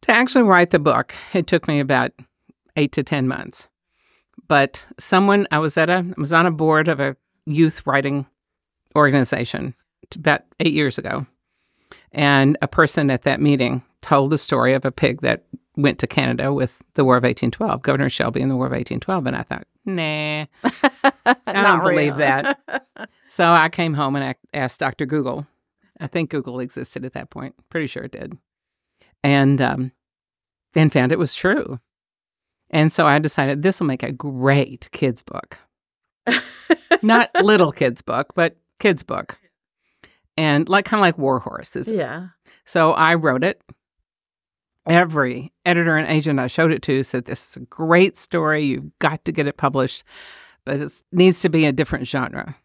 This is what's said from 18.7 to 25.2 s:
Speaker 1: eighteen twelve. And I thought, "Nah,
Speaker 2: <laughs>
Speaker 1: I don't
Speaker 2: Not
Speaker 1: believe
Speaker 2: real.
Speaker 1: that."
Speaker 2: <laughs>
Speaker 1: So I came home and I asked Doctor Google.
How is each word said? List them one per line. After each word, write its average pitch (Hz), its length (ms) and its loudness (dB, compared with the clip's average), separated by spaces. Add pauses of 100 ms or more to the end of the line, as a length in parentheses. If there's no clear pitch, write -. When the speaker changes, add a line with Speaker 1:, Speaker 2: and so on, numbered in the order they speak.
Speaker 1:
eighteen 123 260 -6
twelve. 185 260 -4
And 127 100 -4
I 113 60 -8
thought, - 240 -12 (180)
"Nah, 151 680 -6
Speaker 2:
<laughs> - 100 -20
Speaker 1:
I - 680 0 (120)
don't 202 80 -6
Speaker 2:
Not 196 300 2
Speaker 1:
believe 147 320 0
Speaker 2:
real. 147 100 0
Speaker 1:
that." 143 340 0 (360)
Speaker 2:
<laughs> - 140 -16 (180)
Speaker 1:
So 170 240 2
I 160 160 6
came 165 260 -4
home 139 220 -2
and 139 80 -4
I 131 100 -6 (180)
asked 131 280 -6
Doctor 143 260 -4
Google. 143 400 -4 (540)